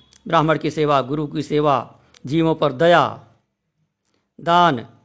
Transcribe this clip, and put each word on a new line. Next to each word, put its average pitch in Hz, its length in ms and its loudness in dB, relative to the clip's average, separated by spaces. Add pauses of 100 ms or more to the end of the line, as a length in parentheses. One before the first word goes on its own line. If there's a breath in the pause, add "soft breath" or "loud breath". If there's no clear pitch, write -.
(280)
ब्राह्मण 160 300 2
की 156 140 -6
सेवा, 147 300 0
गुरु 147 260 -6
की 147 160 -6
सेवा, 147 560 -2 (260 soft breath)
जीवों 160 300 0
पर 151 180 -2
दया, 135 540 2 (1120)
दान, 160 460 2 (180)